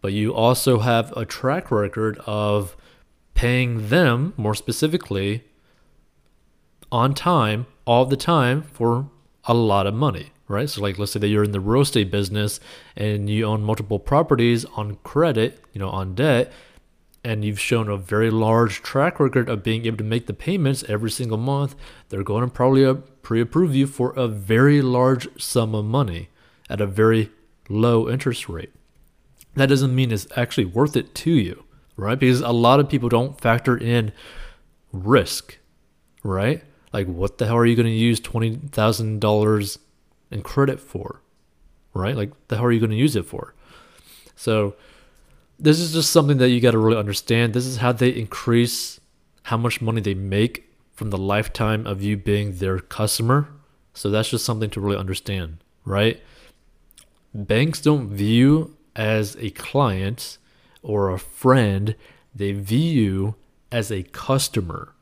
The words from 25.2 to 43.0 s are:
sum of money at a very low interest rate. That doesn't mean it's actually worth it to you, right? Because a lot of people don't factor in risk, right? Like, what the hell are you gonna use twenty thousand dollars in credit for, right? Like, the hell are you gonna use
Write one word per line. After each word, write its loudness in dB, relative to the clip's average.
sum -2
of -2
money -2
at -4
a 0
very 4
low 2
interest -4
rate. -12
That 2
doesn't 2
mean 2
it's -4
actually -2
worth 0
it -2
to -2
you, 0
right? -2
Because 4
a -4
lot 6
of 2
people -2
don't 0
factor 2
in 0
risk, 0
right? -2
Like, -4
what -4
the -2
hell 0
are 6
you 4
gonna 2
use 2
twenty -4
thousand 0
dollars 2
in -8
credit 0
for, -14
right? -2
Like, -4
the -4
hell 0
are 4
you 4
gonna 0
use 2